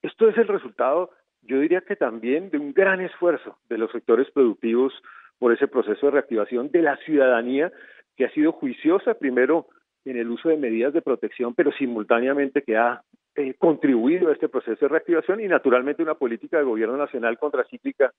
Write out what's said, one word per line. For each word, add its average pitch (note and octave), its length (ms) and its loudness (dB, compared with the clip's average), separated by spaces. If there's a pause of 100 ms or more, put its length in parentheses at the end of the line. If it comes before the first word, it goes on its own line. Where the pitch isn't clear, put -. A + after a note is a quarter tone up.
Esto A3 260 2
es G#3 80 2
el A3 120 2
resultado, D#3 640 -2 (340)
yo C3 140 0
diría E3+ 200 0
que G3 160 -8
también B2+ 540 -4
de D#3 80 -4
un C#3+ 160 -8
gran F#3+ 260 2
esfuerzo E3+ 560 -2 (140)
de A2+ 80 -4
los A2 120 -2
sectores A#2+ 420 0
productivos B2 600 2 (460)
por B2 120 2
ese B2+ 160 2
proceso G#2+ 400 -2
de C#3 60 2
reactivación, B2 580 -2
de E3+ 120 2
la C#3+ 160 0
ciudadanía C3+ 760 0 (440)
que C3 100 0
ha - 60 -4
sido D3+ 200 2
juiciosa E3 640 -2
primero C3+ 520 0 (400)
en B2+ 120 -8
el A#2 100 -4
uso A#2+ 220 -4
de D#3 80 2
medidas A#2+ 340 -2
de - 80 0
protección, A#2+ 540 -4
pero - 180 2
simultáneamente B2+ 880 0
que A2 140 0
ha, A#2+ 260 0 (340)
eh, C3+ 220 -6
contribuido D3+ 680 2
a D3 40 2
este D3 180 -2
proceso A#2 340 -4
de C#3 40 2
reactivación E3 520 0
y G#3 80 -6
naturalmente C#3+ 540 2
una D#3 120 -4
política C3 440 -4
de D3 60 2
gobierno A2+ 340 -2
nacional A#2+ 400 -4
contracíclica C3+ 800 -2